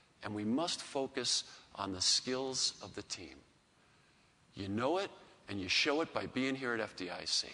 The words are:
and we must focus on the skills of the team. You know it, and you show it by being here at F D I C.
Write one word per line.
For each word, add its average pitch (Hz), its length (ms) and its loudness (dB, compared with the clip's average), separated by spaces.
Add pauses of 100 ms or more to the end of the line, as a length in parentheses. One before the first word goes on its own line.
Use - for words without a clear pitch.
(220)
and 104 140 -4
we 104 80 0
must 135 380 2
focus 131 640 0 (280)
on 98 200 -2
the 92 80 -2
skills 127 720 2 (100)
of 95 100 -14
the 101 100 -8
team. 78 320 -10 (1200)
You 98 140 -4
know 123 320 2
it, 196 100 -2 (400)
and 101 100 -2
you 92 100 -2
show 147 320 4
it 160 120 -2
by 101 140 0
being 131 260 0
here 131 200 0
at 113 60 0
F 107 160 -2
D 90 140 -4
I - 160 -6
C. - 280 0